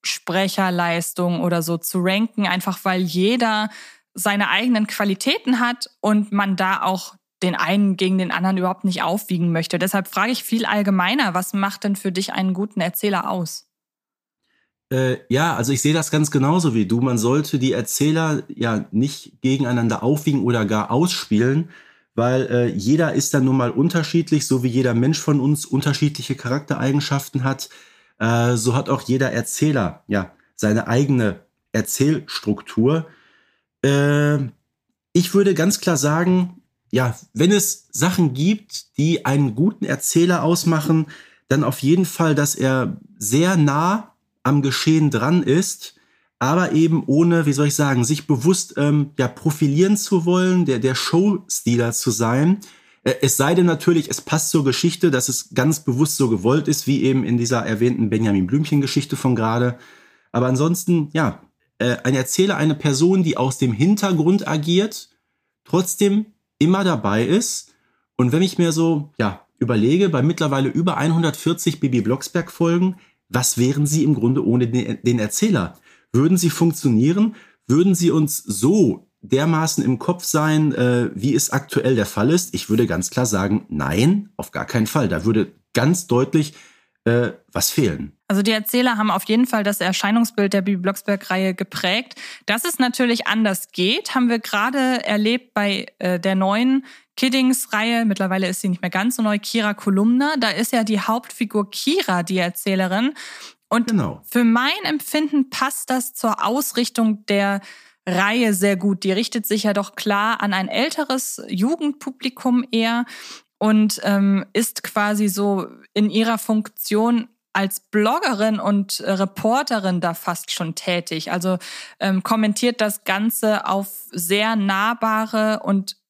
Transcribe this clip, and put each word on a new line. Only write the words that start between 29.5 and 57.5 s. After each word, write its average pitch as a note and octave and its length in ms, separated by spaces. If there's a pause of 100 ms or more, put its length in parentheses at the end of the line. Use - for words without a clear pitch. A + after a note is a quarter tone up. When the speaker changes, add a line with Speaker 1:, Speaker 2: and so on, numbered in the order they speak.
Speaker 2:
ja, G2 260 (220)
seine G#2+ 320
eigene B2 520 (320)
Erzählstruktur. C3 1400 (760)
Äh, D3 540 (720)
ich F3 200
würde G3 200
ganz E3+ 260
klar E3+ 160
sagen, F3 680 (300)
ja, B2 260 (160)
wenn E3+ 200
es - 380
Sachen E3 420
gibt, - 640
die D#3 280
einen C#3 300
guten G3 300
Erzähler E3+ 580
ausmachen, D#3+ 600 (420)
dann C#3 160
auf C3 160
jeden E3+ 260
Fall, D#3 300
dass D3 200
er C3 420 (200)
sehr D3+ 380
nah E3 600 (280)
am C#3 180
Geschehen D3+ 500
dran C3+ 320
ist, - 520 (440)
aber D#3+ 320
eben D#3+ 340
ohne, E3 400
wie C#3+ 80
soll D3 140
ich C#3+ 80
sagen, C3+ 280
sich D3 240
bewusst, D3+ 500
ähm, D3 400
ja, B2+ 100
profilieren D#3+ 720
zu F3+ 280
wollen, F3+ 400
der, B2+ 140
der C3 160
Showstealer B2 960
zu - 200
sein. C3 480 (440)
Äh, B2+ 180
es C3+ 140
sei C#3+ 180
denn F3 120
natürlich, E3 440
es - 120
passt - 280
zur D3+ 140
Geschichte, D#3 480
dass B2+ 160
es - 260
ganz C#3 280
bewusst C#3 340
so C3 140
gewollt B2 400
ist, - 180
wie C3+ 160
eben C3 220
in A#2+ 120
dieser A#2 280